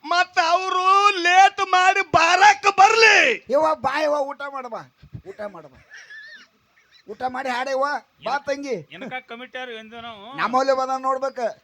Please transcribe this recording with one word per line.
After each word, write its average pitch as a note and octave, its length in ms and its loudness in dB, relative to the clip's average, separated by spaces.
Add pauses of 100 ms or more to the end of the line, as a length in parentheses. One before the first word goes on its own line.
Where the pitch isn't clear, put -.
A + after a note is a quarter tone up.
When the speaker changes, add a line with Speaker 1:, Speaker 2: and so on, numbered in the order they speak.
Speaker 1:
ಮತ್ತ F4 340 -2
ಅವರು F#4 720 2 (120)
ಲೇಟ್ F#4+ 380 4
ಮಾಡಿ F#4+ 400 2
ಬಾರಕ್ F#4+ 800 2
ಬರ್ಲಿ. G4+ 720 4
Speaker 2:
ಯವ್ವ, D#4 240 2
ಬಾ C4+ 260 -4
ಯವ್ವ, D4 180 0
ಊಟ C#4 240 -8 (100)
ಮಾಡ C4 140 -12
ಬಾ, F3+ 300 -16 (300)
ಊಟ G3 140 -18
ಮಾಡ F#3 240 -14
ಬಾ. C3 220 -20 (1200)
ಊಟ G#3+ 140 -14
ಮಾಡಿ B3+ 260 -8
ಹಾಡೇವ C4 360 -4 (400)
ಬಾ C4 140 -4
ತಂಗಿ. C#4 520 -8
Speaker 3:
ಇನ್ಕ F#3+ 220 -14 (160)
ಕಮಿಟಿ B3 300 -16
ಯಾರು B3+ 120 -12
ಎಂದು A3 300 -16
ನಾವು? A3+ 380 -16
Speaker 2:
ನಮ್ಮಲ್ಲಿ C4 380 0
ಬಂದ C4 220 -4
ನೋಡ್ಬೇಕ. C4 400 -4 (260)